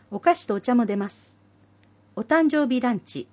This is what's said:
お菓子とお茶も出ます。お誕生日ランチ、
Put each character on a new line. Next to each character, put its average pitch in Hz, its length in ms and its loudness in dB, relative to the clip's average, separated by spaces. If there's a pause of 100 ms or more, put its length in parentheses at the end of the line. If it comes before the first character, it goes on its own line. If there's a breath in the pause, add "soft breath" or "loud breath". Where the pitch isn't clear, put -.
(120 soft breath)
お 202 80 -8
菓 349 160 4
子 - 100 -14
と 202 80 -2
お 196 60 -2
茶 247 140 0
も 233 120 2
出 202 80 -2
ま 202 140 -4
す。 - 320 -20 (760)
お - 40 -6
誕 320 280 2
生 302 180 2
日 247 140 0
ラ 247 120 0
ン 196 80 -4
チ、 - 320 -12